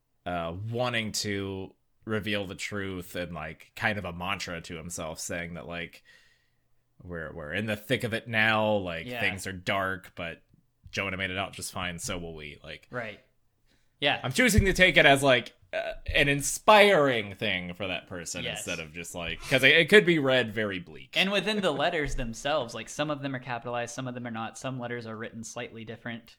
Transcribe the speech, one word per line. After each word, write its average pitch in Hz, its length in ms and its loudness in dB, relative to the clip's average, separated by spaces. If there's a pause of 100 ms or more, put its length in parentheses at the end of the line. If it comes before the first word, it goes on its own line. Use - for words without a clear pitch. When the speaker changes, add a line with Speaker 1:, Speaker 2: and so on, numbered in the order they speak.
(260)
Speaker 1:
uh, 85 280 -4 (180)
wanting 117 400 -2
to 98 640 -6 (320)
reveal 104 420 -2
the 95 80 -10
truth 95 600 -8
and, 87 180 -6
like, 80 420 -12
kind 107 240 0
of 90 60 -8
a 87 80 -6
mantra 87 480 -6
to 87 160 -12
himself, 80 420 -8
saying 85 360 -6
that, 67 120 -12
like, 85 360 -10 (1000)
"We're, 85 300 -8
we're 78 200 -10
in 104 120 -2
the 107 100 -2
thick 123 280 -2
of 110 100 -4
it 113 140 -6
now, 110 460 4
like, 87 340 -2
Speaker 2:
Yeah. 123 120 -8
Speaker 1:
things 95 260 -2
are 98 80 -6
dark, 95 600 -2
but 82 260 -10 (500)
Jonah 98 260 -4
made 95 140 -2
it 92 60 -4
out 98 160 -4
just - 200 -10
fine, 90 260 -6
so 95 180 -6
will 82 180 -8
we." 76 280 -14
Like, 78 260 -16
Speaker 2:
Right. 113 300 -10 (800)
Yeah. 139 240 2
Speaker 1:
I'm 135 80 -2
choosing 214 340 6
to 185 80 4
take 185 220 6
it 160 100 8
as, 139 180 8
like, 123 300 4 (200)
uh, - 200 -4 (220)
an 143 140 6
inspiring 143 1080 6
thing 90 380 -2
for 98 140 -6
that 90 200 -6
person 87 360 -8
Speaker 2:
Yes. 107 160 -6
Speaker 1:
instead 87 200 -4
of 78 140 -12
just, 85 200 -12
like, 82 280 -6
'cause 131 220 2
it, 143 120 8
it 165 140 6
could 202 160 10
be 170 120 4
read 127 360 4
very 101 260 -2
bleak. 76 380 -8
Speaker 2:
And 185 120 2
within 208 300 0
the 185 120 2
letters 147 440 -2
themselves, 127 580 -4
like, 113 140 -10
some 151 240 -6
of 139 100 -6
them 139 140 -6
are 127 40 -8
capitalized, 120 540 -6
some 131 140 -8
of 123 60 -6
them 123 120 -10
are 120 60 -8
not. 113 260 -8
Some 131 220 -8
letters 120 260 -8
are 110 120 -10
written 110 260 -10
slightly 113 400 -12
different, 117 560 -12